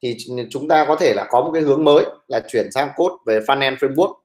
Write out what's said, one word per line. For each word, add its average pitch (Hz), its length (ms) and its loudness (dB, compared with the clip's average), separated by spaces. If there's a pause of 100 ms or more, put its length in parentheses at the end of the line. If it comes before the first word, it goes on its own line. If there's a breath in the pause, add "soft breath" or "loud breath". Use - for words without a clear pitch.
Thì 123 120 -6
ch-, 123 380 -10
chúng 139 160 -8
ta 156 180 4
có 151 100 2
thể 156 180 2
là 98 160 -4
có 123 120 4
một 160 120 -2
cái 160 100 0
hướng 147 200 2
mới 147 220 6 (220)
là 113 200 -4
chuyển 101 240 -2
sang 139 240 -2
code 180 200 0 (100)
về 110 140 2
front 135 220 0
end 131 160 -2
framework. 143 360 0 (120)